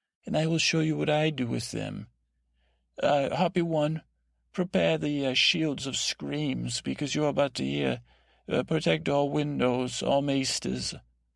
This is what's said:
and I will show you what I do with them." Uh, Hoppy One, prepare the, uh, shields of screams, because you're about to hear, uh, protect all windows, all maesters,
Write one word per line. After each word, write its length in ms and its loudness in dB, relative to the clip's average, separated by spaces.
and 100 -4
I 120 2
will 100 2
show 240 2
you 160 0
what 120 0
I 200 4
do 180 -4
with 240 -4
them." 360 -6
Uh, 320 2
Hoppy 280 2
One, 400 0
prepare 460 2
the, 300 0
uh, 60 0
shields 540 0
of 80 -4
screams, 840 -4
because 340 -4
you're 140 2
about 240 2
to 100 -4
hear, 380 0
uh, 120 2
protect 440 0
all 220 4
windows, 760 0
all 180 2
maesters, 720 -2